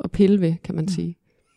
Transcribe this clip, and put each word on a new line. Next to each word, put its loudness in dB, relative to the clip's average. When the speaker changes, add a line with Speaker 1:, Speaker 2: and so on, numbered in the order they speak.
Speaker 1:
at -8
pille 4
ved, 2
kan -8
man -4
Speaker 2:
Nej. -4
Speaker 1:
sige. -6